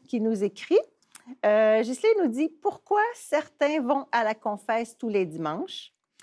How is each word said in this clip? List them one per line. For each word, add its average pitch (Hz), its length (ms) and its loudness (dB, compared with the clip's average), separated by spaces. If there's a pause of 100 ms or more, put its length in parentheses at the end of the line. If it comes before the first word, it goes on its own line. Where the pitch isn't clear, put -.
qui 240 120 -2
nous 220 220 0
écrit. 311 380 0 (640)
Euh, 220 380 4
Ghislain 254 260 0 (140)
nous 320 80 2
dit : « 277 180 -2 (140)
Pourquoi - 380 -2 (160)
certains 302 640 -2
vont 269 320 0
à 233 100 2
la 220 140 0
confesse 220 600 -4
tous 233 120 -6
les 196 180 2
dimanches ? 165 680 -8 (300)